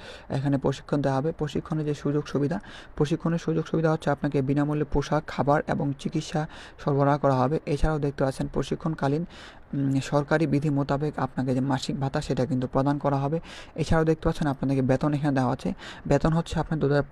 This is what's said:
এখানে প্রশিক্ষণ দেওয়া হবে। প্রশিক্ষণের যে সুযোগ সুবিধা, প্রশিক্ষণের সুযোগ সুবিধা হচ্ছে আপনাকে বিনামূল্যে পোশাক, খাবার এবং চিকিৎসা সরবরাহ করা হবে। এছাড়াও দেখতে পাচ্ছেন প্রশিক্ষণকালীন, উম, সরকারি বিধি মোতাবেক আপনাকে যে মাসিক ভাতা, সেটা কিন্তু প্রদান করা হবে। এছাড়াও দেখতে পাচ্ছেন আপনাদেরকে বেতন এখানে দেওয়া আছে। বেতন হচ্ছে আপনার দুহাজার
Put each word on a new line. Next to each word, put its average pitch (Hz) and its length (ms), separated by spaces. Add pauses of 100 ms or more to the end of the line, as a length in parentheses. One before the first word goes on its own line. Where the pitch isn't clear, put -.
(280)
এখানে 135 300
প্রশিক্ষণ 139 440
দেওয়া 135 160
হবে। 160 140
প্রশিক্ষণের 151 540
যে 147 80
সুযোগ 147 320
সুবিধা, 143 340 (360)
প্রশিক্ষণের 165 420
সুযোগ 160 280
সুবিধা 160 260
হচ্ছে 160 180
আপনাকে 143 320
বিনামূল্যে 147 420
পোশাক, 147 420
খাবার 143 400
এবং 151 320
চিকিৎসা 160 480 (380)
সরবরাহ 143 340
করা 139 160
হবে। 131 320
এছাড়াও 156 320
দেখতে 143 260
পাচ্ছেন 135 280
প্রশিক্ষণকালীন, 147 720 (500)
উম, 135 280
সরকারি 156 440
বিধি 143 240
মোতাবেক 143 480
আপনাকে 135 360
যে 131 60
মাসিক 139 400
ভাতা, 135 200
সেটা 131 260
কিন্তু 127 200
প্রদান 139 320
করা 139 180
হবে। 143 240 (340)
এছাড়াও 160 300
দেখতে 160 240
পাচ্ছেন 165 180
আপনাদেরকে 135 360
বেতন 131 320
এখানে 143 180
দেওয়া 131 200
আছে। - 200 (340)
বেতন 143 260
হচ্ছে 165 280
আপনার 151 200
দুহাজার 143 320